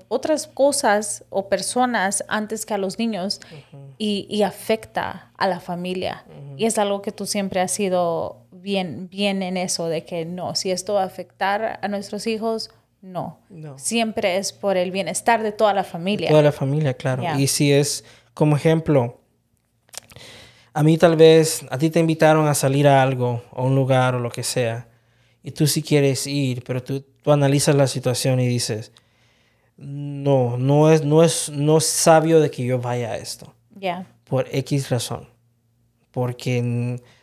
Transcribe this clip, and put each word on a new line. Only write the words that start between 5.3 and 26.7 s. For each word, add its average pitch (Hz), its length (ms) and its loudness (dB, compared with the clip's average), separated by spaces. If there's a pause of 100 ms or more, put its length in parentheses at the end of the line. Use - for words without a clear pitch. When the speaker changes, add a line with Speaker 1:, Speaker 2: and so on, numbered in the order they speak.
Speaker 1:
a - 100 0
la 175 120 -2
familia. 180 680 -8
Speaker 2:
Ujú. 143 300 -18
Speaker 1:
Y 214 80 0
es 226 120 -2
algo 202 240 0
que 208 100 -8
tú 202 120 -12
siempre 196 360 -4
has 185 100 -2
sido 180 680 -2 (100)
bien, 185 600 -6
bien 196 320 -2
en 185 140 -6
eso, 180 320 -4
de 160 160 -4
que 170 200 -8
no, 170 320 -8
si - 160 -4
esto 180 220 -4
va 202 80 2
a 190 40 -4
afectar 196 760 -6
a - 80 -4
nuestros 202 380 -8
hijos, 226 440 -4 (300)
no. 180 380 -12 (120)
Speaker 2:
No. 156 280 -18
Speaker 1:
Siempre 214 600 -2
es 190 160 -4
por 196 240 -2
el 180 120 0
bienestar 190 520 -2
de 214 100 -2
toda 214 220 2
la 190 100 0
familia. 170 460 -4
Speaker 2:
Toda 151 120 6
la 147 100 4
familia, 143 420 -2
claro. 131 280 -4
Speaker 1:
Ya. 160 160 -2
Speaker 2:
Y 139 80 2
si 143 260 2
es, 143 320 2 (280)
como 151 240 2
ejemplo, 151 640 0 (1500)
a 151 100 -2
mí 160 160 4
tal 165 180 6
vez, 160 540 6
a 131 80 -4
ti 160 120 0
te 165 100 2
invitaron 156 480 4
a 143 60 2
salir 143 340 2
a 135 140 6
algo, 123 400 -2 (100)
a 127 100 -8
un 131 120 2
lugar 127 400 2
o 123 40 -4
lo 120 120 -6
que 123 120 -8
sea, 120 460 -4 (540)
y 147 100 -14
tú 160 140 2
sí 147 160 0
quieres 139 440 2
ir, 135 380 -2
pero 127 180 -6